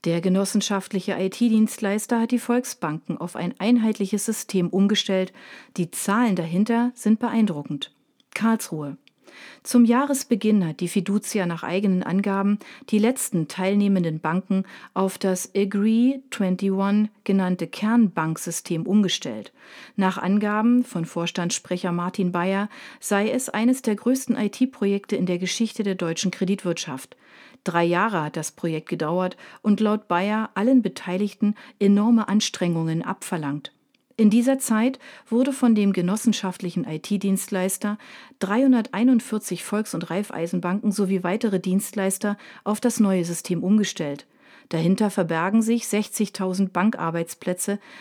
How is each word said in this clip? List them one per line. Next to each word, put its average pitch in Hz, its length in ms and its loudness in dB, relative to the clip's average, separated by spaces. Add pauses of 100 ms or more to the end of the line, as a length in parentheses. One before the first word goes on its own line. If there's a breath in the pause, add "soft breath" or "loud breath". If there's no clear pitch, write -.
Der 170 160 0
genossenschaftliche 196 920 0
I-T-Dienstleister 214 1080 0
hat 226 100 0
die 247 80 2
Volksbanken 180 800 -4
auf 170 160 -8
ein 175 240 -4
einheitliches 214 640 2
System 190 440 -2
umgestellt. 196 640 2 (460 loud breath)
Die 170 140 -2
Zahlen 214 440 2
dahinter 214 600 2
sind 214 240 2
beeindruckend. 190 720 0 (400)
Karlsruhe. 170 640 -2 (640 loud breath)
Zum 240 240 6
Jahresbeginn 233 800 2
hat 156 140 -6
die 175 80 -2
Fiducia 202 580 -2
nach 170 160 -4
eigenen 185 400 0
Angaben 196 560 0 (320 loud breath)
die 214 100 2
letzten 208 480 0
teilnehmenden 190 760 0
Banken 185 420 0 (320 loud breath)
auf 190 240 -2
das 190 360 -2
Agree 220 680 2 (100)
twenty-one 196 760 0 (160)
genannte 185 420 0
Kernbanksystem 170 1200 0
umgestellt. 160 680 0 (440 loud breath)
Nach 185 200 2
Angaben 214 680 2
von 170 220 -4
Vorstandssprecher 175 840 -4
Martin 175 400 -2
Bayer 190 380 0 (300 loud breath)
sei 208 300 0
es 254 200 -2
eines 247 340 2
der 214 120 0
größten 254 400 0
I-T-Projekte 202 800 -2
in 180 120 0
der 180 100 0
Geschichte 202 460 -4
der 196 120 -2
deutschen 175 360 -2
Kreditwirtschaft. 180 840 -4 (480 loud breath)
Drei 170 180 2
Jahre 175 400 2
hat 151 140 -6
das 156 140 -6
Projekt 160 360 -6
gedauert 175 500 -2 (260 loud breath)
und 208 160 2
laut 214 280 0
Bayer 208 460 -2
allen 240 300 4
Beteiligten 202 720 -2 (240 loud breath)
enorme 208 500 4
Anstrengungen 165 720 0
abverlangt. 151 720 -6 (460)
In 214 120 6
dieser 247 300 2
Zeit 240 400 0 (280 loud breath)
wurde 254 240 2
von 247 220 4
dem 202 180 4
genossenschaftlichen 185 960 -2
I-T-Dienstleister 196 1120 -2 (400 loud breath)
dreihunderteinundvierzig 220 1300 2
Volks- 214 300 -4
und 175 140 -6
Raiffeisenbanken 180 840 -2
sowie 190 320 0
weitere 196 360 0
Dienstleister 196 800 -2 (260 loud breath)
auf 214 160 -2
das 233 200 0
neue 190 260 0
System 170 380 -4
umgestellt. 180 640 0 (420 soft breath)
Dahinter 185 400 2
verbergen 180 520 0
sich 226 260 0
sechzigtausend 196 840 -2
Bankarbeitsplätze, 175 1080 -2 (220 loud breath)